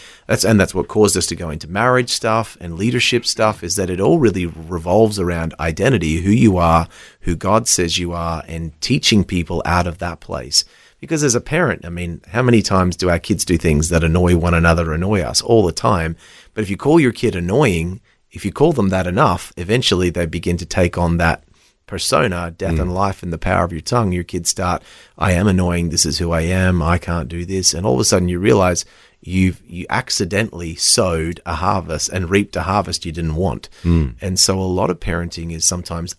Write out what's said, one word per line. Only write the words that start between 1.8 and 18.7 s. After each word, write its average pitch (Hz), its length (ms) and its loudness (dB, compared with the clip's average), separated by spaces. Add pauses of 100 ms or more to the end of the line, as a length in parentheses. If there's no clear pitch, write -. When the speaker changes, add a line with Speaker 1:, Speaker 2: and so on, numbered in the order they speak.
Speaker 1:
stuff 113 500 -2
and 85 180 -10
leadership 120 480 0
stuff, 107 380 -2
is 85 140 -6
that 92 120 -2
it 92 120 -4
all 160 180 4
really 95 280 2
revolves 87 720 0
around 85 420 -2
identity, 82 600 0
who 98 100 2
you 110 260 6
are, 82 300 4 (340)
who 85 160 -2
God 110 320 0
says 85 300 0
you 87 120 -4
are, 82 360 -4
and 82 340 -10
teaching 117 420 2
people 87 420 -4
out 87 220 2
of 82 120 -8
that 87 200 -8
place. 71 460 -4 (340)
Because 151 240 -2
as 120 120 2
a 123 60 0
parent, 147 440 -2
I 87 40 -12
mean, 85 400 -8
how 113 120 -2
many 120 220 4
times 90 320 0
do 90 140 -2
our 85 100 2
kids - 260 -2
do 87 120 2
things 78 320 2
that 82 140 2
annoy 87 340 4
one 87 180 0
another, 82 380 2
annoy 92 280 0
us 60 200 -2
all 113 240 4
the 82 60 2
time? 82 440 0 (400)
But 110 80 -4
if 92 60 -4
you 98 80 -4
call 156 220 4
your 127 120 4
kid 104 240 -2
annoying, 92 640 0 (300)
if - 140 -12
you 95 60 -4
call 165 220 2